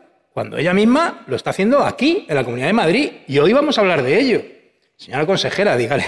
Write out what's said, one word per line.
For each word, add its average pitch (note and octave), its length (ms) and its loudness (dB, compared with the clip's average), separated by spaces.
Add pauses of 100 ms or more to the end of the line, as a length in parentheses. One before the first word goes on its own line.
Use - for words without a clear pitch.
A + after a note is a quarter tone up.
(320)
cuando G#2+ 260 -6
ella E3+ 160 0
misma B3 540 2
lo B2 80 -4
está - 140 -6
haciendo A#3 340 2
aquí, D4 440 -2
en D#3 60 -4
la C3+ 80 0
Comunidad A#2+ 240 -4
de F3+ 60 0
Madrid. G#3 400 0 (160)
Y C#3 100 0
hoy E3+ 140 4
vamos D4 260 2
a G#3+ 40 2
hablar E3+ 200 2
de C#3 160 2
ello. B3 240 0 (540)
Señora C#3 280 -6
consejera, F3+ 520 0
dígale B2 300 -2